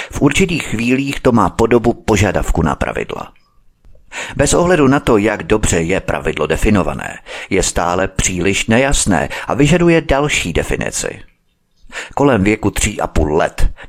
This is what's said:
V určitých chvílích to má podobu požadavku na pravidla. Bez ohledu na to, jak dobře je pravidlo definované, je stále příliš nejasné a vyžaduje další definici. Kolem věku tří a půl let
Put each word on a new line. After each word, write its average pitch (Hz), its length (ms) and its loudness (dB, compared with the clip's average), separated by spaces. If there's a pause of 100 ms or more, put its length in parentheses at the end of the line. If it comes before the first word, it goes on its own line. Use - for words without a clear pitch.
(120)
V - 100 -4
určitých 156 460 0
chvílích 127 520 -2
to 127 120 2
má 104 180 2
podobu 113 440 2
požadavku 92 680 0
na 73 140 0
pravidla. - 560 -8 (1040)
Bez 139 180 2
ohledu 170 340 4
na 139 120 4
to, 120 180 2
jak 101 260 0
dobře 95 380 0
je 92 180 -2
pravidlo 76 480 -4
definované, 76 720 0 (300)
je 92 140 0
stále 92 440 -2
příliš 92 600 -2
nejasné 110 640 2 (180)
a - 60 -2
vyžaduje 165 480 4
další 143 520 -2
definici. - 680 -6 (960)
Kolem 131 280 4
věku 104 280 0
tří - 300 -4
a - 60 -2
půl 76 280 0
let - 340 2 (180)